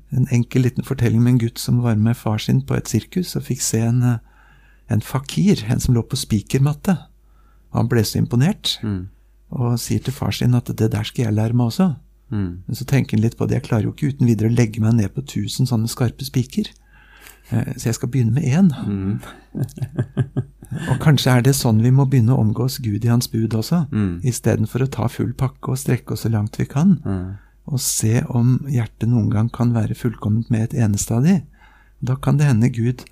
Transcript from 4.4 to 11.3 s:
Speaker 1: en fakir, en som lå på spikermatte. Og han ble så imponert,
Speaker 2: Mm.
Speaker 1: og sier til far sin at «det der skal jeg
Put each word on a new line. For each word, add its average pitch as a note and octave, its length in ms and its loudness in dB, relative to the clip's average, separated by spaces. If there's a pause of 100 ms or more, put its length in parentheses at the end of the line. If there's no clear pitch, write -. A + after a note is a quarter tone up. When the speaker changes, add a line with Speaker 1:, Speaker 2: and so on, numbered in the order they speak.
Speaker 1:
en G#2+ 100 2
fakir, C#3 680 0
en - 80 0
som B2 160 2
lå A2+ 120 2
på - 80 -6
spikermatte. C#3 800 0 (760)
Og - 60 -6
han A#2 100 0
ble A#2 140 2
så - 160 -2
imponert, B2 640 0
Speaker 2:
Mm. G2 260 -6 (440)
Speaker 1:
og A#2+ 280 0
sier - 240 -2
til C3 100 -4
far - 180 -4
sin B2 240 0
at A#2+ 100 0
«det A2+ 260 0
der G#2+ 120 -2
skal - 220 -4
jeg G#2+ 100 0